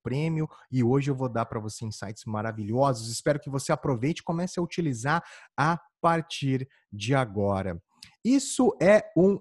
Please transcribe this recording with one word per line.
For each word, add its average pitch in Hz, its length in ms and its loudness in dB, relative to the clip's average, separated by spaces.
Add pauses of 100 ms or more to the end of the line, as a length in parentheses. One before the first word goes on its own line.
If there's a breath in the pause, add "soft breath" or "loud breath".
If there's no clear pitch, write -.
prêmio 156 460 -2 (220 loud breath)
e 127 120 2
hoje 135 280 4
eu 135 40 0
vou 131 140 -4
dar 113 180 -2
pra 117 140 -6
você 107 240 -10
insights 107 400 -10
maravilhosos. 110 840 -2
Espero 143 300 -2
que 143 100 -14
você 135 220 -4
aproveite 147 500 -2
e - 40 -16
comece 175 340 -6
a 175 40 0
utilizar 156 600 -2 (340 loud breath)
a 156 240 2 (200)
partir 143 680 0 (240 soft breath)
de 104 220 -2
agora. 98 640 0 (420 loud breath)
Isso 262 580 2
é 202 360 6
um 185 240 6